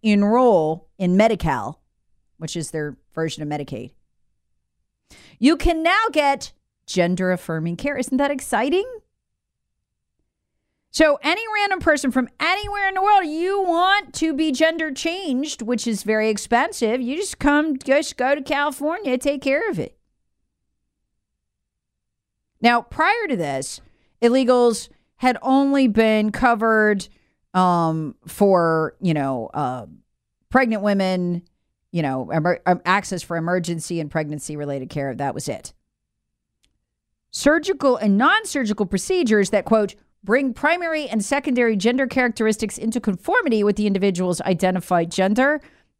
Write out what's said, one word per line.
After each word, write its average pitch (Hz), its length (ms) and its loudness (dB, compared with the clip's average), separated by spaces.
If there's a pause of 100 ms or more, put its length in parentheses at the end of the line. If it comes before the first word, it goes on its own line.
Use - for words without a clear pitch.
enroll 202 960 4
in 180 180 2
Medi-Cal, 160 640 0 (580)
which 160 180 -12
is 165 160 -6
their 147 260 -6 (160)
version 156 300 -6
of 147 60 -6
Medicaid, 147 420 -8 (1500)
you 285 200 4
can 320 260 0
now 392 280 2
get 277 420 -2 (320)
gender-affirming 175 880 -2
care. 277 220 -6
Isn't 262 180 -4
that 285 160 0
exciting? 285 580 -2 (2000)
So 302 320 4
any 370 220 -2 (100)
random 403 280 0
person 285 300 2
from 254 180 -2 (100)
anywhere 403 480 -2
in 381 60 -2
the 381 80 -2
world, 403 240 4
you 359 360 -2
want 370 520 0
to 320 200 -2
be 311 200 0
gender 320 400 0
changed, 311 680 -4
which 226 240 -4
is 220 180 -4
very 220 260 0
expensive, 233 720 -2
you 254 160 -4
just 381 220 -8
come, 294 380 2
just 277 380 0
go 269 200 0
to 302 60 -8
California, 294 760 -2
take 277 240 -2
care 302 280 0
of 190 100 -4
it. - 180 -10 (2750)
Now, 240 220 4
prior 403 440 -2
to 269 80 -2
this, 143 460 -6 (400)
illegals 240 640 2 (300)
had 254 240 2
only 269 480 2
been 214 420 2
covered, 220 800 2 (440)
um, 170 600 2 (100)
for, 165 760 2
you 175 120 2
know, 135 400 -2
uh, 127 340 -6 (600)
pregnant 226 340 2
women, 185 580 0 (500)
you 170 100 -2
know, 135 300 -4
emer-, 160 340 0
um, 180 200 2
access 185 380 -2
for 170 120 -8
emergency 170 640 -4
and 151 100 -6
pregnancy-related 147 800 -6
care. 139 240 -4
That 139 220 -4
was 143 140 -8
it. - 240 -12 (1600)
Surgical 285 600 2
and 202 200 2
non-surgical 262 720 0
procedures 214 640 0
that, 196 120 2
quote, 214 300 2 (300)
"bring 247 320 0
primary 320 520 -2
and 202 160 -2
secondary 247 520 0
gender 247 320 0
characteristics 226 720 -2
into 226 200 -2
conformity 226 640 0
with 208 120 2
the 208 100 0
individual's 185 560 0
identified 180 720 0
gender." 247 500 2 (380)